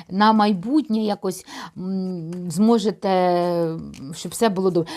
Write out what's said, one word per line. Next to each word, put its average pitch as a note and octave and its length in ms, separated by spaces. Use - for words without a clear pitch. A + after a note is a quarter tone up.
на G#3+ 240
майбутнє A3 680
якось, G3+ 460
м, F3+ 720
зможете, F3+ 1300
щоб E3+ 180
все A3+ 180
було F#3+ 220
добре. E3 260